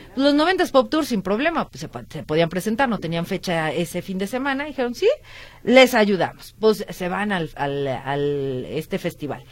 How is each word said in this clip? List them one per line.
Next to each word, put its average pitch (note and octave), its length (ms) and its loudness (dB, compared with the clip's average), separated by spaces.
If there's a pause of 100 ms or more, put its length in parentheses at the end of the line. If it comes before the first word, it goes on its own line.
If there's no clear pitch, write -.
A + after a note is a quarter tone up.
(140)
Pues C4+ 100 2
los C#4+ 100 6
noventas F4 380 2
Pop B3+ 180 4
Tour D#4 140 0
sin A3+ 180 -2
problema, B3 460 -2
pues C3+ 140 -16
se D3+ 60 -10
po-, - 200 -12
se D3+ 140 -10
podían D#3+ 260 2
presentar, A3 400 -2
no G#3+ 100 -2
tenían E3+ 280 -4
fecha E3 440 -2
ese E3+ 320 -4
fin F#3 160 -8
de G3 80 -4
semana. C4+ 380 -4
Dijeron, B3+ 300 -4
"Sí, G4 140 2 (540)
les B3+ 320 8
ayudamos". G3+ 640 0
Pues G#3 300 4
se F3+ 200 -6
van G3 220 -2
al, E3+ 240 -2
al, C#3+ 320 -4
al, C3+ 840 -2
este D#3+ 280 -6
festival. D3 540 -8